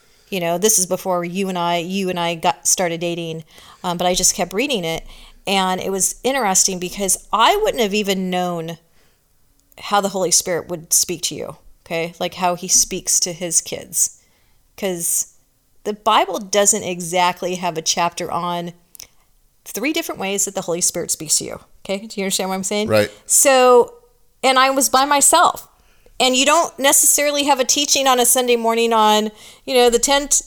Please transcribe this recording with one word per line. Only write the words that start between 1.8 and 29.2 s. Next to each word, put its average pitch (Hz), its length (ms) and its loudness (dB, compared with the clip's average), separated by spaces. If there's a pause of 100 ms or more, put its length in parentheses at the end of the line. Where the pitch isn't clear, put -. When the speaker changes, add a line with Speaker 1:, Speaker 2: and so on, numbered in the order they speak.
Speaker 1:
and 180 100 -4
I 170 160 -2
got 170 320 -2
started 170 340 0
dating, 170 420 -6 (400)
um, 175 140 -2
but 175 80 0
I 180 80 4
just 180 220 2
kept 175 180 -4
reading 233 320 -2
it. 165 180 -4 (440)
And 185 340 0
it 190 100 -4
was 190 320 -2
interesting 202 560 0
because 185 540 -4
I 247 240 4
wouldn't 403 240 0
have 202 140 0
even 190 340 0
known 175 480 -4 (1000)
how 202 220 0
the 196 80 -2
Holy 190 220 -2
Spirit - 360 -2
would 165 260 -8
speak - 300 -2
to 151 120 -6
you, - 220 -10 (280)
okay? 170 340 -4
Like 180 160 -6
how 180 200 0
he 180 120 -12
speaks - 540 0
to 175 120 -4
his 165 280 -6
kids. - 580 -6 (580)
'Cause 175 500 -4 (560)
the 208 100 -6
Bible 269 460 0
doesn't 202 440 0
exactly 180 720 -2
have 170 220 -4
a 165 40 -6
chapter 175 500 -4
on 175 420 -4 (920)
three 262 280 -4
different 320 260 -6
ways 196 260 -4
that 196 100 -12
the 190 60 -4
Holy 175 200 -4
Spirit - 300 -4
speaks - 260 -4
to - 80 -4
you, - 140 -12 (260)
okay? 196 200 -6
Do 220 140 -12
you 190 60 -4
understand 190 240 -4
what 190 60 -2
I'm 190 80 -6
saying? 208 240 -4
Speaker 2:
Right. 107 220 2 (160)
Speaker 1:
So, 254 680 6 (480)
and 262 160 4
I 269 100 6
was 269 200 2
by 269 160 4
myself. 294 600 4 (560)
And 254 140 4
you 262 100 2
don't 311 320 2
necessarily 285 680 2
have 269 160 2
a - 20 2
teaching 285 420 0
on 254 140 4
a 240 60 4
Sunday 247 320 2
morning 233 340 0
on, 214 400 4 (340)